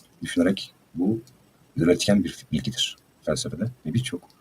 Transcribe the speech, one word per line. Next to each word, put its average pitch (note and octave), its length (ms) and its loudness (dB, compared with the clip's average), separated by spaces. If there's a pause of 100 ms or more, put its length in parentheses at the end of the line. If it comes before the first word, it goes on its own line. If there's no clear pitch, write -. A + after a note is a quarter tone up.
(220)
düşünerek F#2 520 0 (200)
bu G2+ 260 0 (560)
üretken F2+ 480 4
bir - 280 -8
bilgidir - 440 -2 (260)
felsefede. - 420 -4 (220)
Ve - 80 -4
birçok, - 340 -4 (120)